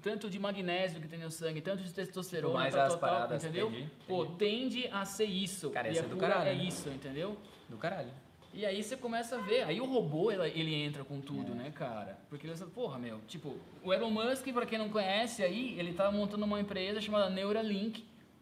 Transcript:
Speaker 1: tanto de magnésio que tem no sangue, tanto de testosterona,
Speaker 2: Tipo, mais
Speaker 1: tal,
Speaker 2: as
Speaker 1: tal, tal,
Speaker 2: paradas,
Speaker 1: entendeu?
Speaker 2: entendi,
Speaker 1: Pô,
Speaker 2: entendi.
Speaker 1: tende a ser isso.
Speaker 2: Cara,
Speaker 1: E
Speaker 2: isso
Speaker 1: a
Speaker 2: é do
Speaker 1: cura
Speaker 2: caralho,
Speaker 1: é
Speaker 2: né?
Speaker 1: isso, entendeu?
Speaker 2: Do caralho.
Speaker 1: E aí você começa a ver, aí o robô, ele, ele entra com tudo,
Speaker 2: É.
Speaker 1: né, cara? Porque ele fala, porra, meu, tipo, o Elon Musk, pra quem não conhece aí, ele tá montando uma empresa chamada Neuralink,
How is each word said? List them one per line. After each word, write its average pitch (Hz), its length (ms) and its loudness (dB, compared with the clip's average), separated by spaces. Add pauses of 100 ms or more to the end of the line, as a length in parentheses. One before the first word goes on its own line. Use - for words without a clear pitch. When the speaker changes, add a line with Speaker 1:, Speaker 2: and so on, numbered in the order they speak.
Speaker 1:
tanto 214 300 -2
de 202 80 -4
magnésio 185 600 0
que 156 80 -8
tem 165 120 -10
no 160 100 -6
sangue, 160 320 -2
tanto 190 220 -2
de 175 100 -8
testosterona, 180 600 -2
Speaker 2:
Tipo, 127 60 4
mais 131 140 2
Speaker 1:
tal, 139 120 8
Speaker 2:
as 139 80 6
Speaker 1:
tal, 165 60 0
tal, - 100 4
Speaker 2:
paradas, 123 340 2
Speaker 1:
entendeu? 175 260 0
Speaker 2:
entendi, 143 200 -6 (180)
Speaker 1:
Pô, 185 180 2
Speaker 2:
entendi. 170 120 -6
Speaker 1:
tende 233 540 2
a 196 140 -2
ser 214 200 0
isso. 185 440 -2
Speaker 2:
Cara, 123 200 0
Speaker 1:
E - 20 2
Speaker 2:
isso 160 100 4
Speaker 1:
a - 40 0
Speaker 2:
é - 20 -2
do - 80 -4
Speaker 1:
cura 180 120 2
Speaker 2:
caralho, 190 220 4
Speaker 1:
é 180 60 4
Speaker 2:
né? 175 80 0
Speaker 1:
isso, - 260 -4
entendeu? 143 480 -6 (320)
Speaker 2:
Do 117 80 -10
caralho. 156 320 -4 (440)
Speaker 1:
E 208 120 -4
aí 202 160 0
você 233 160 -6
começa 233 400 -4
a 220 40 -4
ver, 220 220 4
aí 170 160 0
o 254 60 -2
robô, 208 460 4
ele, 190 120 2 (160)
ele 160 140 2
entra 147 300 -2
com 143 180 -8
tudo, 135 300 -4
Speaker 2:
É. 123 40 -4
Speaker 1:
né, 127 160 -6
cara? 110 460 -6 (120)
Porque 147 180 -10
ele 165 80 -6
fala, 170 160 -10
porra, 202 260 -4
meu, 117 300 -6
tipo, 143 280 -8 (280)
o 185 100 2
Elon 220 160 4
Musk, 240 420 2
pra 240 140 0
quem 226 140 0
não 214 100 -2
conhece 208 540 2
aí, 202 360 0
ele 175 140 -2
tá 196 180 4
montando 208 340 2
uma 208 140 2
empresa 202 400 0
chamada 208 300 4
Neuralink, 208 760 0 (380)